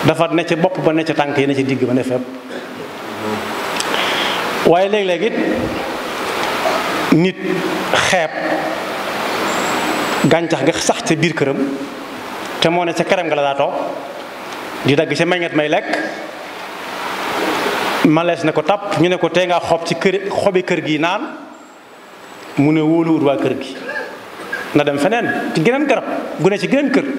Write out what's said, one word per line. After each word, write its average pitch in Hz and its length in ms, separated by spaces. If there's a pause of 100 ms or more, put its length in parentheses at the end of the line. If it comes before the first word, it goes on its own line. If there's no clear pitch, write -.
dafa 156 300
ne 170 100
ca 165 140
bopp 180 260
ba, 160 80
ne 160 140
ca 151 80
tànk 143 240
yi, 139 100
ne 139 80
ca 131 80
digg 123 220
ba, 120 80
ne 127 100
fépp. 127 180 (2500)
Waaye 175 240
léeg-léeg 190 320
it 233 120 (1800)
nit 180 220 (580)
xeeb 170 380 (2000)
gàncax 165 380
ga 165 80
sax - 300
ca 160 120
biir 156 200
këram, 139 220 (1000)
te 165 100
moo 175 140
ne 170 100
ca 165 100
këram 180 240
nga 151 80
la 147 80
daa 139 120
toog 147 180 (1120)
di 135 100
dagg 156 200
ca 160 100
meññet 175 280
may 151 160
lekk, 180 160 (2250)
malees 165 380
ne 156 80
ko 151 120
tàpp, 202 360
ñu 165 80
ne 180 100
ko, 170 120
"Tee 175 160
ngaa 175 140
xob - 260
ci 175 100
kër, 196 340
xobi 185 340
kër 170 200
gi 147 140
naan." 175 240 (1400)
Mu 143 140
ne 156 100
wóoluwut 160 400
waa 139 160
kër 135 240
gi, - 140 (1000)
na 147 100
dem 143 140
feneen 240 560
ci 165 100
geneen 262 220
garab 240 200 (340)
gu 160 100
ne 202 80
ci 175 100
geneen 262 240
kër - 140 (120)